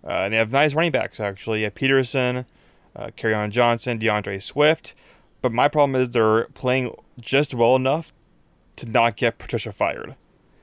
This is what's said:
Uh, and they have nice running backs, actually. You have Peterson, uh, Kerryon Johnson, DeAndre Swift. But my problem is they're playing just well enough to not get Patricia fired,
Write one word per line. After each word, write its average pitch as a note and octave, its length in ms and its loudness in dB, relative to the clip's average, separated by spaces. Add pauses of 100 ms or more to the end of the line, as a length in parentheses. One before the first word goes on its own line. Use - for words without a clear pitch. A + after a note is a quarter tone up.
Uh, F#2 200 -4
and G#2+ 100 -4
they - 20 0
have A2+ 160 0
nice C#3+ 220 2
running D#3+ 180 0
backs, - 260 -4
actually. G#2+ 420 -4
You G#2+ 60 0
have G#2 80 -6
Peterson, B2+ 680 0 (500)
uh, - 120 -10 (100)
Kerryon G#2+ 340 -2
Johnson, A#2 480 0
DeAndre G#2 440 -2
Swift. - 520 0 (460)
But B2 120 0
my B2+ 160 2
problem C#3+ 300 2
is B2+ 120 0
they're A2+ 380 4
playing B2+ 460 -4 (240)
just C3+ 360 0
well A#2+ 220 4
enough C3+ 360 -2 (640)
to - 80 -14
not A#2 320 2
get A#2+ 220 0
Patricia - 340 -6
fired, - 440 -4 (460)